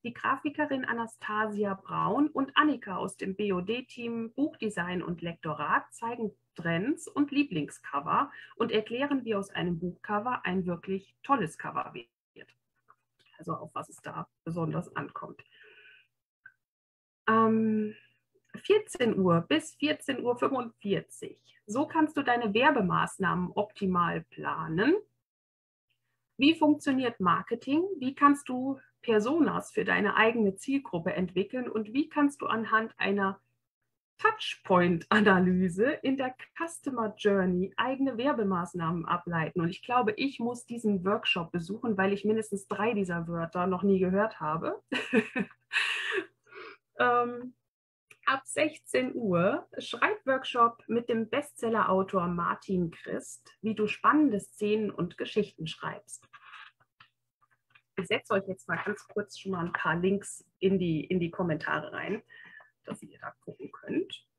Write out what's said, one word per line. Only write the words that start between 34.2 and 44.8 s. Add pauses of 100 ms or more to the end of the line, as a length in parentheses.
in
der (240)
Customer
Journey
eigene
Werbemaßnahmen
ableiten?
Und
ich
glaube,
ich
muss
diesen
Workshop
besuchen,
weil
ich
mindestens
drei
dieser
Wörter
noch
nie
gehört
habe.